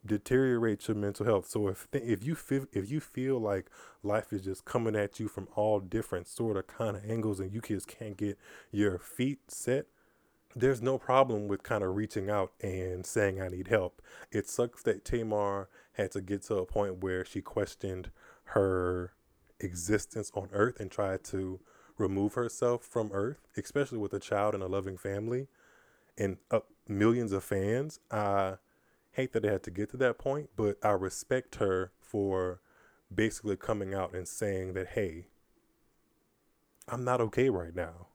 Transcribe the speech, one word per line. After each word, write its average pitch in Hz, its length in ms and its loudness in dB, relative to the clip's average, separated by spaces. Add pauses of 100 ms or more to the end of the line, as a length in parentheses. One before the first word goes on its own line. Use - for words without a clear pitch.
deteriorate 117 840 2
your 107 80 0
mental 101 300 -2
health. 101 220 4
So 104 200 0
if - 220 -6
th-, 135 140 -2
if 107 200 0
you 139 100 -2
feel, 139 380 -2
if 101 180 -4
you 156 100 -2
feel 131 380 -2
like 101 320 -2 (320)
life 104 300 0
is 95 100 -4
just 95 220 -6
coming 113 320 0
at 101 240 0
you 110 80 -2
from 95 260 -8
all 107 260 4
different 92 480 -4
sort 113 280 -2
of 104 100 -2
kind 107 300 -4
of 101 120 -10
angles 107 320 0
and 95 120 -4
you 110 80 -4
just 101 280 -4
can't 104 280 -10
get 101 220 -2 (320)
your 101 280 4
feet - 520 -2
set, - 360 -2 (720)
there's 123 260 4
no 131 160 2
problem 123 500 4
with 98 160 -2
kinda 101 240 0
reaching 104 420 0
out 101 300 2
and 92 440 -4
saying, 98 360 2
"I 92 80 -4
need 90 200 -6
help." 98 320 2 (300)
It 104 180 -2
sucks - 360 -2
that 101 200 2
Tamar 104 640 0 (260)
had 98 180 -2
to 101 80 -4
get 98 220 -2
to 107 140 0
a 92 100 0
point 95 360 -2
where 92 220 -2
she - 160 -6
questioned 95 720 -6 (320)
her 90 680 2 (440)
existence 101 760 -2
on 95 180 -4
Earth 104 260 2
and 98 140 -8
tried 95 320 -2
to 95 360 -6 (360)
remove 98 380 0
herself 120 480 0
from 107 300 -2
Earth, 104 340 -2 (100)
especially 127 420 -2
with 101 140 -2
a 101 60 -2
child 104 340 2
and 101 120 -2
a - 20 -4
loving 95 300 -2
family 110 500 -4 (720)
and, 98 200 0 (120)
uh, 113 80 4 (300)
millions 110 420 4
of 98 140 0
fans. 113 560 -2 (100)
I 98 480 2 (540)
hate 131 200 -2
that 110 120 0
it 104 80 4
had 92 100 0
to - 80 -10
get 101 200 -4
to 127 80 -12
that 123 200 2
point, 143 380 -2
but 104 280 2
I 107 60 6
respect 98 680 0
her 92 440 0
for 95 600 0 (540)
basically 104 420 0
coming 98 380 -2
out 92 180 -2
and 90 140 -6
saying 95 460 -2
that, 92 160 -4
"Hey, 87 400 -2 (1600)
I'm 123 160 -4
not 123 160 4
okay 120 280 4
right 85 260 -2
now." 87 400 -6